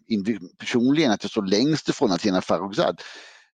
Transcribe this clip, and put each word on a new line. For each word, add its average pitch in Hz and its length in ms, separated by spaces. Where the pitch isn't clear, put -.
indiv-, 101 400
personligen 127 520
att 101 140
jag 101 60
står 101 160
längst 127 420
ifrån 135 240
Athena 92 280
Farrokhzad. 98 600